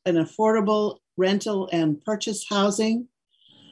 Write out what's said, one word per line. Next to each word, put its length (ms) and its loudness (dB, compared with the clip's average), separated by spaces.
and 140 2
affordable 800 0
rental 560 0
and 320 0
purchase 440 -4
housing, 580 0